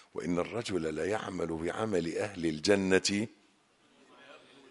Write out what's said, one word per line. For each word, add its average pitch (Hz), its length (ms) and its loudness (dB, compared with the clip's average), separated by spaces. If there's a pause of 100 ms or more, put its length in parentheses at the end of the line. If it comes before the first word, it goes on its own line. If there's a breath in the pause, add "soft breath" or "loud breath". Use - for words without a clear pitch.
(140 loud breath)
"وإن 87 260 -2
الرجل 87 560 -2
لا 80 100 -2
يعمل 95 420 -4
بعمل 82 720 -2
أهل 98 280 -4
الجنة 95 840 4 (1400)